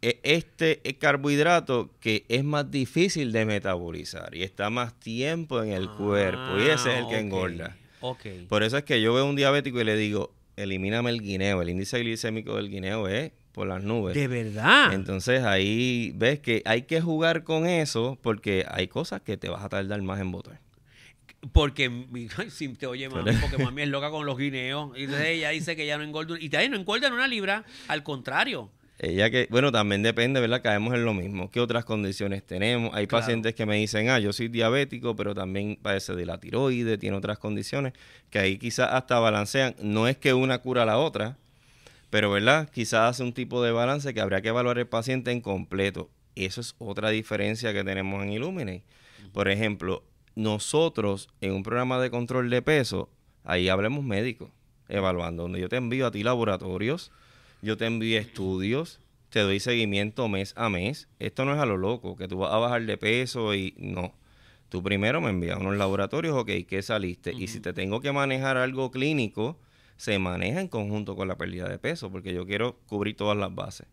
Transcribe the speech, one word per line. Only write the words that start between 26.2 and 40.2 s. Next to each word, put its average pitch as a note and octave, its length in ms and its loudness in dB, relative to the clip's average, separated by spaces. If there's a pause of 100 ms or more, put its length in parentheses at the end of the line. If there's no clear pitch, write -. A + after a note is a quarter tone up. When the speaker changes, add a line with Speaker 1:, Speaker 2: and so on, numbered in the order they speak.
Speaker 2:
y D3+ 160 -4
ahí G3+ 140 4
no C4+ 80 -2
engorda G#3 300 0
en B3+ 60 0
una B3 140 0
libra, G#3+ 360 -2 (240)
al D3+ 160 -2
contrario. C#3 680 -2 (300)
Speaker 1:
Ella G2+ 300 4
que, B2 220 4
bueno, B2+ 200 6
también G#2 300 4
depende, A#2 400 2
¿verdad? A#2+ 220 2
Caemos A2 320 2
en A#2+ 100 2
lo A2 80 2
mismo. F#2+ 380 -4
¿Qué - 80 0
otras A#2 260 2
condiciones G2+ 580 -2
tenemos? A2+ 520 0
Hay G#2 100 0
Speaker 2:
Claro. A#2 160 2
Speaker 1:
pacientes A2+ 320 0
que A2+ 140 -2
me G#2+ 100 2
dicen, G#2+ 320 2
"Ah, C3 80 4
yo G#2 160 2
soy A#2 140 -4
diabético, A#2+ 680 0
pero G2+ 200 -4
también G2 440 -4
padece G2 360 -2
de F2+ 100 -4
la F2 140 -6
tiroides, A#2+ 580 0
tiene G2+ 180 -4
otras G2 220 -4
condiciones", A2 560 -4 (380)
que G#2 80 0
ahí F#2+ 180 4
quizás A#2 340 0
hasta B2+ 280 2
balancean. A2+ 640 2
No G#2+ 240 2
es C3 100 2
que C3+ 160 4